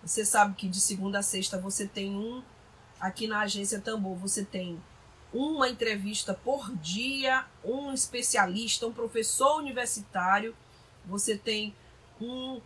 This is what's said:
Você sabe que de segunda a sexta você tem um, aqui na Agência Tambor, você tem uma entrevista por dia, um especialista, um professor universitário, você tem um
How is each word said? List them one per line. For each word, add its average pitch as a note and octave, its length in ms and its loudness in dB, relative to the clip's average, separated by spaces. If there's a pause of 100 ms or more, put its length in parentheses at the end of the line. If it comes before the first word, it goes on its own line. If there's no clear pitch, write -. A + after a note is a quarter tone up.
Você G#3 220 0
sabe G#3 320 6
que F#3+ 120 -4
de F#3 120 0
segunda G3 400 2
a - 20 0
sexta F#3+ 340 0
você G3 300 -2
tem G3 300 -4
um, A#3 260 -6 (560)
aqui F#3+ 300 -2
na G#3+ 140 0
Agência G3+ 380 -2
Tambor, G3 360 -2
você G3 280 -2
tem F3+ 380 -6 (500)
uma C#4 360 2
entrevista G#3 680 -2
por C4 400 -2
dia, C4 720 0 (180)
um C4+ 280 -2
especialista, A3+ 960 2
um A#3 40 -4
professor A#3 680 4
universitário, A3+ 1000 0 (480)
você G3+ 340 0
tem G#3+ 340 -2 (480)
um B3+ 460 -8